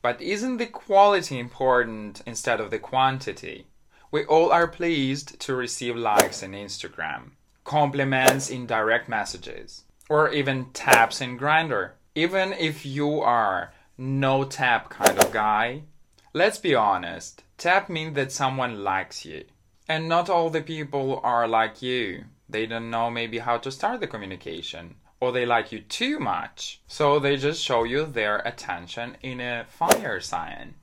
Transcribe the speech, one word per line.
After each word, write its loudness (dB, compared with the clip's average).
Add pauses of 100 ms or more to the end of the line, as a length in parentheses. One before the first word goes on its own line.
But -2
isn't -2
the -2
quality 4
important 0
instead -2
of -6
the -4
quantity? -2 (440)
We 0
all 6
are 6
pleased -2
to -4
receive -4
likes 2
in -12
Instagram, -10 (320)
compliments 2
in -8
direct 0
messages, -8 (260)
or 4
even 0
taps 4
in -8
Grindr. 0 (220)
Even 0
if -4
you -2
are 2 (240)
no 0
tap 0
kind 2
of 4
guy, 0 (520)
let's 2
be 2
honest, 0 (140)
tap 2
means -6
that -2
someone -2
likes -4
you. -14 (440)
And -2
not 2
all 4
the -2
people -4
are 2
like 0
you. -4 (240)
They -2
don't -8
know 0
maybe -6
how 0
to -8
start -4
the -6
communication, -12 (260)
or 2
they 2
like 2
you -10
too -4
much. -6
So 2
they 2
just -2
show 2
you -2
their 0
attention -8
in -10
a -6
fire 0
sign. -10